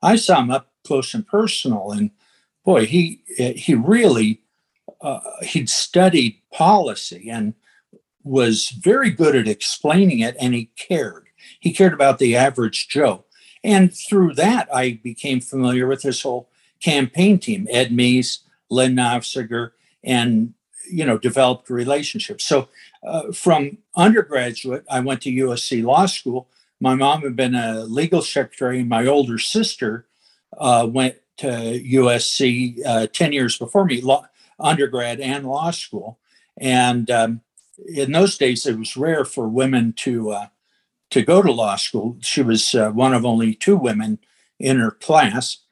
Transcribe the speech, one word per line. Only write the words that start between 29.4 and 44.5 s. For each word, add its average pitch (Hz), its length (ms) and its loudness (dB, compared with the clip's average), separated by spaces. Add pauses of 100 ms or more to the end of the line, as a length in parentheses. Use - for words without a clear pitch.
sister, - 680 -4 (520)
uh, 120 320 2
went 127 260 -2 (220)
to 117 460 -6
U 127 260 4
S 120 200 0
C, 123 560 -2
uh, 113 220 0
ten 156 260 -2
years 127 240 -2
before 190 280 0
me, 127 160 -2
law, 135 260 0 (320)
undergrad 131 600 -2
and 139 260 -6
law 147 260 -4
school. 110 480 -12 (380)
And, 123 540 0
um, 117 300 0 (460)
in 139 240 -4
those 180 260 2
days, 127 280 0
it 113 120 -2
was 110 200 -10
rare 147 280 -2
for 120 220 -6
women 120 460 0
to, 117 380 -4
uh, 104 160 -10 (640)
to 120 120 2
go 170 180 6
to 175 100 4
law 110 240 0
school. 117 460 -6
She - 220 -2
was, 113 320 0
uh, 107 160 2
one 127 220 2
of 120 120 0
only 113 300 0
two 196 220 2
women 107 420 -2 (400)